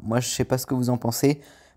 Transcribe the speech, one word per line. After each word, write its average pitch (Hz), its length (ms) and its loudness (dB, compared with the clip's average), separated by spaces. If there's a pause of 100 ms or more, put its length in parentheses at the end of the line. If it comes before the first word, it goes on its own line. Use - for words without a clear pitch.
Moi, 113 180 0
je 120 100 -2
sais - 160 -2
pas 131 120 2
ce 127 80 -6
que 135 100 -2
vous 123 140 0
en 123 80 2
pensez, 143 440 0 (360)